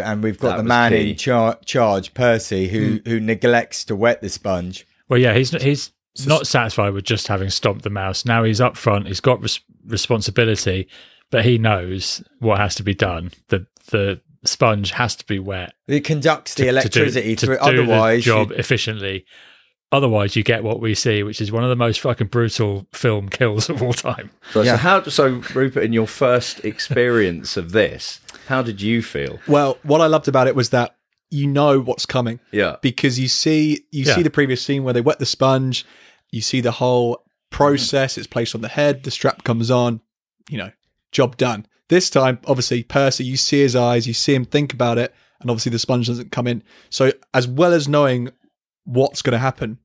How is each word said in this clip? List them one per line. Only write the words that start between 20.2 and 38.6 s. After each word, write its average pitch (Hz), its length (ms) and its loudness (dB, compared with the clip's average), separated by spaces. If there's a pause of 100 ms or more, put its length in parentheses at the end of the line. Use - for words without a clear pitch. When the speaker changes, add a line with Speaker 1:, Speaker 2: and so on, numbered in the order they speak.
Speaker 4:
you 110 80 2
get 110 200 0
what 110 160 -4
we 110 140 -2
see, 104 300 0
which 107 180 -8
is 104 100 -6
one 113 120 -2
of 127 60 2
the 127 60 0
most 117 240 0
fucking 120 280 -2
brutal 107 680 -2
film 104 360 -2
kills 110 400 -2
of 135 120 -6
all 123 120 0
time. - 360 -8 (240)
Speaker 2:
So, 107 80 4
Speaker 1:
Yeah. 120 120 4
Speaker 2:
so 113 40 4
how, 180 260 2
so 131 380 2 (140)
Rupert, 131 280 0
in 113 100 0
your 110 140 2
first 123 560 0
experience 110 960 0
of 85 140 -6
this, 85 480 -2 (280)
how 131 140 -2
did 107 200 -8
you 113 200 0
feel? 71 460 -8
Speaker 3:
Well, 143 360 2
what 147 180 2
I 165 40 6
loved 156 220 2
about 131 200 4
it 127 80 0
was 123 140 0
that 120 260 0 (360)
you 143 160 -2
know 143 320 4
what's 127 260 -4
coming. 120 340 -2 (120)
Speaker 2:
Yeah. 98 300 0
Speaker 3:
Because 127 380 0
you 131 80 -2
see, 156 640 0
you 139 140 -4
Speaker 4:
Yeah. 143 100 4
Speaker 3:
see 180 80 4
the 147 80 2
previous 131 320 0
scene 139 200 -2
where 127 100 0
they 120 80 2
wet 147 180 2
the 135 80 -4
sponge, 131 580 0 (460)
you 113 100 -6
see - 200 -2
the 117 100 0
whole 123 520 0 (260)
process, 139 680 2
it's 110 100 -10
placed 117 280 -4
on 110 60 -10